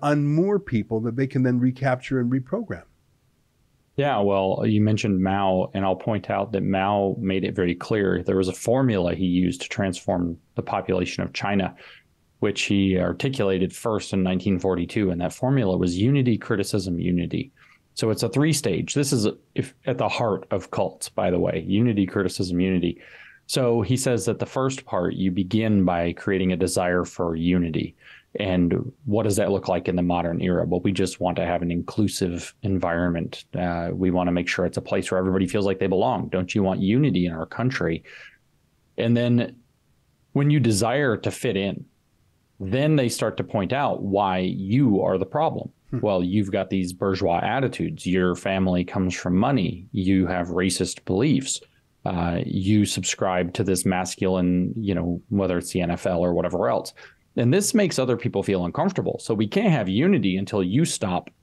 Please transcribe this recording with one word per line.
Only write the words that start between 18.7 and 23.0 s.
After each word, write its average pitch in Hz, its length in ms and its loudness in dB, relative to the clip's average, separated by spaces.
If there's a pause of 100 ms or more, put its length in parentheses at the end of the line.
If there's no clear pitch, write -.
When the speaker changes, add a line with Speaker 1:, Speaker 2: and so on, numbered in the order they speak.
Speaker 2:
This 139 180 0
is, 107 160 2 (260)
if, - 200 -4 (100)
at 131 140 -2
the 107 100 0
heart 104 420 -2
of 98 200 -4
cults, - 400 -4
by 95 200 0
the 87 80 2
way, 90 280 0
unity, 101 400 2
criticism, 90 540 -2
unity. 90 380 0 (480)